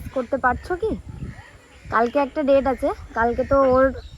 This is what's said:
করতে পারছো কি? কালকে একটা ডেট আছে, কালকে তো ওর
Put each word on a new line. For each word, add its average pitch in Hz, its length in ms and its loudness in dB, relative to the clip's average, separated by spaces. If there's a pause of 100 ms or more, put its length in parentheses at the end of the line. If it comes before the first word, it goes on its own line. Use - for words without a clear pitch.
(140)
করতে 262 240 -2
পারছো 247 380 -2
কি? 359 200 -2 (960)
কালকে 233 300 2
একটা 285 240 -2
ডেট 269 240 4
আছে, 269 220 0 (240)
কালকে 240 300 0
তো 277 180 2
ওর 262 320 4 (240)